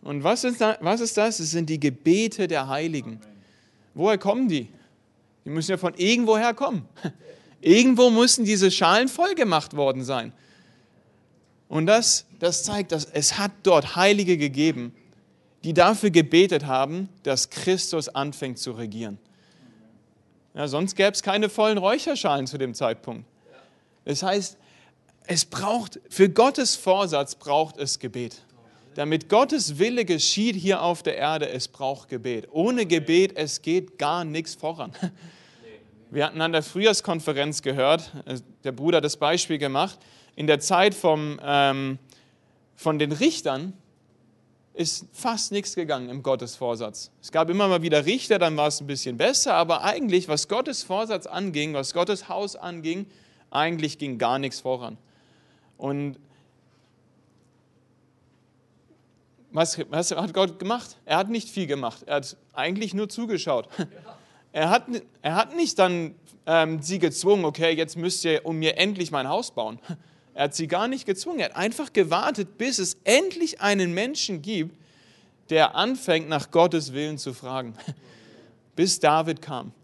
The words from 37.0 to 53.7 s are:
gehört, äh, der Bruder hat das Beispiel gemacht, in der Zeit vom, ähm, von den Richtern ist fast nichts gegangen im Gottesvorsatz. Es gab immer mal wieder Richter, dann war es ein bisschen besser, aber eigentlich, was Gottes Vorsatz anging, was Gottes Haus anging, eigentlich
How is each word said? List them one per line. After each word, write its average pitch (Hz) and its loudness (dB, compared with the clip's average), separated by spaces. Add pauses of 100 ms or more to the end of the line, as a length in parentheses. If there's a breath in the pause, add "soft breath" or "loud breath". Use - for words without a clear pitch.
gehört, 139 2 (120)
äh, 131 -10 (240)
der 135 -4
Bruder 151 2
hat 147 2
das 147 -2
Beispiel 160 0
gemacht, 143 -2 (360 soft breath)
in 151 -6
der 147 4
Zeit 190 4
vom, 151 0
ähm, 135 2 (760 soft breath)
von 156 -2
den 147 0
Richtern 165 -2 (1000)
ist 170 -6
fast - -6
nichts 202 -6
gegangen 147 -4
im 127 -12
Gottesvorsatz. 117 -6 (100)
Es - -18
gab 165 2
immer 196 2
mal 180 4
wieder 151 4
Richter, 214 2
dann 165 2
war 151 2
es 147 -2
ein 147 -14
bisschen 131 -6
besser, 226 2
aber 165 0
eigentlich, 185 0
was 151 -2
Gottes 254 -4
Vorsatz 208 -4
anging, 160 -4
was 135 -6
Gottes 180 -2
Haus 190 -6
anging, 175 -8 (420 soft breath)
eigentlich 156 -2